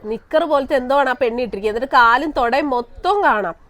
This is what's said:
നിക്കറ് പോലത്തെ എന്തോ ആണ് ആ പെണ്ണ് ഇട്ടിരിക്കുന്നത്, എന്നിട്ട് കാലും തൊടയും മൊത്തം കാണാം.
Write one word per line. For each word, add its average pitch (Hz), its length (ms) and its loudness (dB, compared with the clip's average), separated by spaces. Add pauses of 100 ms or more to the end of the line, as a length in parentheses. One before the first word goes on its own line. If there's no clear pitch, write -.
നിക്കറ് 226 400 -2
പോലത്തെ 294 320 0
എന്തോ 254 240 0
ആണ് 269 100 0
ആ 254 120 0
പെണ്ണ് 240 200 -2
ഇട്ടിരിക്കുന്നത്, 214 420 -4
എന്നിട്ട് 269 120 -4
കാലും 254 360 4
തൊടയും 269 380 0
മൊത്തം 349 540 -2
കാണാം. 208 320 0 (140)